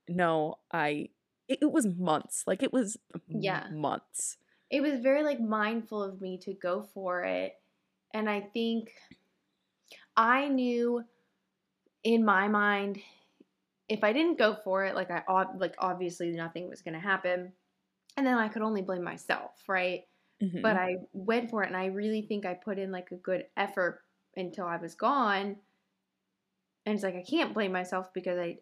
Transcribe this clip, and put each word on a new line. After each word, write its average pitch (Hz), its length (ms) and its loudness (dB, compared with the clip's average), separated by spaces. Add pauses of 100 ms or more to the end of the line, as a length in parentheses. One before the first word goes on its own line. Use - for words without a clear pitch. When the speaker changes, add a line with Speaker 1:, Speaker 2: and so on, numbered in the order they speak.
Speaker 1:
"No, 165 480 2 (140)
I," 147 380 0 (400)
it, - 140 0
it 302 100 6
was 247 140 4
months. 175 600 0
Like, - 160 0
it - 100 0
was 220 240 0 (180)
m-, - 60 -10 (120)
Speaker 2:
Yeah. 185 380 -2
Speaker 1:
months. - 680 -4 (340)
Speaker 2:
It 277 100 2
was 277 200 2
very, 269 220 4
like, 285 160 0
mindful 214 640 0
of 190 200 -6
me 185 180 -6
to 196 140 -8
go 196 280 -2 (120)
for 180 300 -4
it. 185 300 -2 (600)
And 214 160 -2
I 208 120 -2
think 226 500 -2 (1200)
I 247 320 4
knew 240 560 2 (1000)
in 226 220 6
my 202 220 6
mind, 202 520 2 (920)
if 214 140 0
I 214 100 6
didn't 320 260 2
go 220 160 6
for 190 300 0
it, 190 100 -2
like, 180 160 -2
I 165 160 -2
ob-, 190 320 2
like, 175 180 -2
obviously 180 540 -2
nothing 165 380 -8
was - 120 -16
gonna 160 180 -8
happen. 185 520 -2 (640)
And 277 80 2
then 254 120 4
I 220 100 2
could 214 140 -4
only 214 200 0
blame 185 220 -4
myself, - 480 -4 (160)
right? 185 380 0 (360)
Speaker 1:
Mm-hmm. 180 200 -2
Speaker 2:
But 214 160 4
I 185 200 0 (160)
went 226 360 -2
for 208 140 0
it, - 40 -2
and 185 100 -4
I 185 80 -2
really 208 380 -2
think 208 220 -4
I 180 100 -4
put 196 240 -6
in, 190 120 -4
like, 180 200 -8
a 180 40 -12
good 180 300 -4 (120)
effort 190 440 -2 (340)
until 180 300 -6
I 170 120 -4
was 165 180 -10
gone. 202 640 0 (1300)
And 214 100 0
it's 196 80 -2
like, 185 120 -2
I 180 80 -8
can't 254 300 -2
blame 208 180 0
myself 185 420 -4
because 180 260 -4
I, 170 220 -4